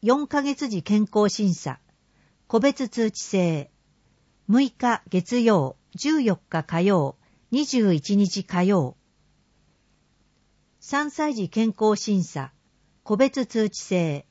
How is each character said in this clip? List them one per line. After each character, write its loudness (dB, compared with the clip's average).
四 2
ヶ -2
月 -4
時 -4
健 0
康 2
診 0
査。 -10
個 0
別 0
通 -2
知 -14
制。 -2
六 2
日 -2
月 -2
曜、 2
十 0
四 2
日 -6
火 -4
曜、 2
二 0
十 2
一 0
日 0
火 -2
曜。 2
三 -4
歳 -2
児 -4
健 0
康 2
診 0
査。 -10
個 -2
別 0
通 -2
知 -16
制。 -2